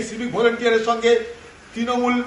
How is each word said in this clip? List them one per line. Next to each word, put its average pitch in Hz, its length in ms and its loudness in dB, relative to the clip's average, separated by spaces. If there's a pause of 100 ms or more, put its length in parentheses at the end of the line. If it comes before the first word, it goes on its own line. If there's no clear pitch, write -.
সিভিক 233 260 -8
ভলেন্টিয়ারের 226 540 2
সঙ্গে 233 220 2 (600)
তৃণমূল 247 420 0 (120)